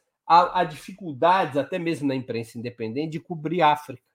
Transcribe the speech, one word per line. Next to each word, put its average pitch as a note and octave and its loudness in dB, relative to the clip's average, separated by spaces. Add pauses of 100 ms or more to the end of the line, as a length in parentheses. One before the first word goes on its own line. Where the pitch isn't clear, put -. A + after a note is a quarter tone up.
(260)
há, F3 4
há F3+ 2
dificuldades, E3 0
até C#3+ -2
mesmo D#3+ -2
na C3+ 0
imprensa A#2 -6
independente, A#2 -6
de D#3+ -6
cobrir E3 -4
a D3+ 6
África. - -6 (120)